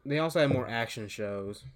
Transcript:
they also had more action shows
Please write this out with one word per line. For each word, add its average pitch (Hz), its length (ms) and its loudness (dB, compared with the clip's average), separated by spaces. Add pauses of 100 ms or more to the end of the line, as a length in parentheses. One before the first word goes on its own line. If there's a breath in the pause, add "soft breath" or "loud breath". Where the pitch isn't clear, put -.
they 143 140 2
also 160 220 2
had 143 100 8
more 127 160 2
action 113 400 -4
shows 101 560 -6 (120)